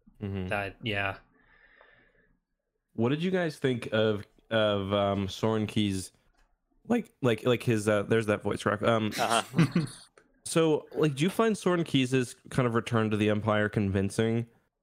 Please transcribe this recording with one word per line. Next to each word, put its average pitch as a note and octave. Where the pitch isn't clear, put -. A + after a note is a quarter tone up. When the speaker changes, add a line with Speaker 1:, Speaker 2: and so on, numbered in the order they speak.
Speaker 1:
Mm-hmm. G2
Speaker 2:
that, G2+
yeah. G2+
Speaker 1:
What A2+
did D3+
you F#3
guys F3
think B2+
of, A2
of, G#2
um, G2
Soren A2
Key's, G2+
like, A#3+
like, A#2
like A#2+
his, A2
uh, G#2
there's A2+
that G2+
voice G#2
crack. G#2
Um, A2+
Speaker 3:
Uh-huh. A#2+
Speaker 1:
<laughs> -
so, D#3+
like, D3
do C3
you G#3+
find A3
Soren F3+
Key's C3
kind B2+
of A#2
return A2+
to G#2+
the G#2
Empire G#2
convincing? A2